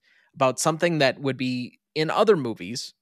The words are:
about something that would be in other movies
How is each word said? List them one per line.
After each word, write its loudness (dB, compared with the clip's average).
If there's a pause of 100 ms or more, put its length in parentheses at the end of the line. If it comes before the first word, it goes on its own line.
(340)
about 0
something 0
that 2
would -4
be -6 (160)
in -2
other 4
movies -8